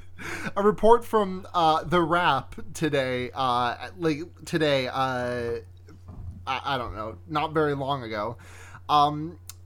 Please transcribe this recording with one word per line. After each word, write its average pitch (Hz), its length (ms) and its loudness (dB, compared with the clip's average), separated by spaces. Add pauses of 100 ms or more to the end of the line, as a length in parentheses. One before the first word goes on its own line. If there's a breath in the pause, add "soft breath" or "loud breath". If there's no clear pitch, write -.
(560 loud breath)
a 196 80 2
report 220 420 6
from, 190 480 0
uh, 160 300 4
The 175 180 4
Wrap 160 540 2 (180)
today, 127 600 -2
uh, 123 560 0 (100)
like, 160 220 0 (240)
today, 147 420 2
uh, 123 720 -2 (880)
I, - 0 -
I 135 320 -4
don't 104 160 -6
know, 107 220 -8 (100)
not 156 260 -2
very 151 220 2
long 139 280 -4
ago. 110 340 -4 (520 soft breath)
Um, 151 480 4 (280)